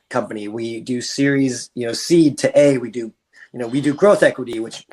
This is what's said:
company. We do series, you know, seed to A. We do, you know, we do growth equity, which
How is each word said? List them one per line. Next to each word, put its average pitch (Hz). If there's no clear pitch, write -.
company. 107
We 113
do 120
series, 139
you 120
know, 117
seed 156
to 131
A. 143
We 117
do, 117
you 123
know, 120
we 135
do 143
growth 180
equity, 123
which -